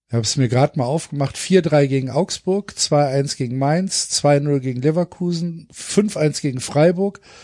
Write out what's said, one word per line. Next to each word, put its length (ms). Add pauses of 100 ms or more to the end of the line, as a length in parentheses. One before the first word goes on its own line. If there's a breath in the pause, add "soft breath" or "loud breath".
Ich 60
hab's 240
mir 100
grad 300
mal 80
aufgemacht. 520
Vier 260
drei 240
gegen 240
Augsburg, 640
zwei 300
eins 280
gegen 220
Mainz, 520
zwei 300
null 200
gegen 240
Leverkusen, 880
fünf 440
eins 260
gegen 200
Freiburg, 600 (220 loud breath)